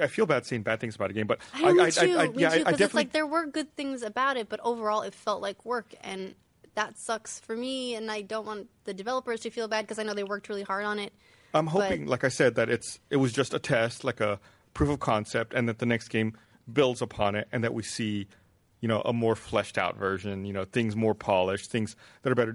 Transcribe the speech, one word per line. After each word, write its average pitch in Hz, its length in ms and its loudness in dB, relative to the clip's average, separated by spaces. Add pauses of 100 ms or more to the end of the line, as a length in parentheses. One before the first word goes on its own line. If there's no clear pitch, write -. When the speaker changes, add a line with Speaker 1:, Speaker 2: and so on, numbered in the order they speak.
Speaker 1:
I - 20 4
feel 220 200 0
bad 139 200 2
saying 117 160 -4
bad 113 180 0
things 113 160 -6
about 98 140 -2
a - 20 -10
game, 107 140 -2
but 117 140 0 (140)
Speaker 2:
I 277 80 -4
know, 339 60 8
Speaker 1:
I, 359 40 8
Speaker 2:
me 359 100 8
Speaker 1:
I, - 80 4
Speaker 2:
too, 359 280 4
Speaker 1:
I, - 100 4
Speaker 2:
me - 140 -8
Speaker 1:
yeah, 165 80 6
Speaker 2:
too, 320 60 6
Speaker 1:
I, - 40 6
I - 40 2
Speaker 2:
'cause - 80 4
it's 285 60 2
Speaker 1:
definitely 208 220 4
Speaker 2:
like 269 120 0
there 311 140 2
were 311 200 0
good 294 300 -6
things 269 260 -6
about 254 340 0
it, 220 120 -6
but 214 140 -8
overall 214 400 0
it 196 120 -8
felt 202 280 -4
like 196 220 -8
work, 233 380 -6
and 190 320 -10 (420)
that 214 220 -4
sucks - 420 -8
for 226 160 -8
me, 254 380 -4
and 220 160 -6
I 214 120 -6
don't 214 240 -8
want 214 220 -10 (160)
the 202 100 -8
developers 233 460 -4
to 226 100 -8
feel 226 180 -6
bad 214 200 -2
'cause 214 100 -8
I 220 60 -2
know 214 100 -4
they 202 100 -4
worked 202 240 -6
really 202 140 -6
hard 202 220 -4
on 208 140 -2
it. 202 140 -8 (420)
Speaker 1:
I'm 156 120 4
Speaker 2:
But 156 60 -4
Speaker 1:
hoping, 180 340 0
like 131 180 0
I 131 40 4
said, 127 280 4
that 117 120 2
it's, - 300 -4 (120)
it 143 60 2
was 135 160 4
just 135 220 0
a 151 40 0
test, 120 460 0
like 127 160 -2
a 104 180 0 (360)
proof 147 160 2
of 143 100 -2
concept, 113 540 0
and 120 140 2
that 110 100 -4
the 123 80 -2
next 117 220 0
game 110 280 0 (360)
builds 127 300 4
upon 104 320 0
it, 104 180 -4
and 117 120 0
that 117 100 0
we 113 80 -4
see 104 460 -4 (520)
you 117 80 -2
know, 110 160 2
a 123 80 0
more 113 220 2
fleshed - 440 -2
out 90 180 0
version, 98 480 -4
you 101 80 -8
know, 95 120 -4
things 113 300 0
more 110 200 4
polished, 95 560 2
things 107 260 -2 (260)
that 135 80 0
are 123 40 2
better. 117 200 2